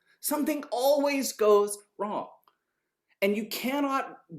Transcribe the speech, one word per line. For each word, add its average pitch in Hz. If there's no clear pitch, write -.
Something 294
always 277
goes 208
wrong. 196
And 202
you 220
cannot 269